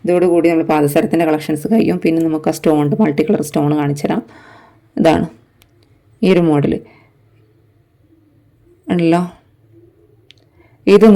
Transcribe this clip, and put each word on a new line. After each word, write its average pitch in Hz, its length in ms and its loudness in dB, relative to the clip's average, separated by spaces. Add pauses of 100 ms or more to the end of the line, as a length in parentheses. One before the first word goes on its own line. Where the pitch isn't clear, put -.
ഇതോടുകൂടി 175 460 0
നമ്മൾ 160 220 0
പാദസരത്തിൻ്റെ 156 560 0
കളക്ഷൻസ് 151 420 -4
കഴിയും. 202 320 0
പിന്നെ 165 240 0
നമുക്ക് 156 240 -4
ആ - 60 -6
സ്റ്റോണിൻ്റെ 151 440 0
മൾട്ടി 156 280 0
കളർ 208 200 -2
സ്റ്റോൺ 147 320 -2
കാണിച്ചു 143 240 -4
തരാം. 185 160 -4 (800)
ഇതാണ് - 260 2 (1000)
ഈ 180 100 2
ഒരു 175 140 2
മോഡൽ 147 240 0 (2250)
ഉണ്ടല്ലോ. 170 280 2 (1700)
ഇത് 208 220 6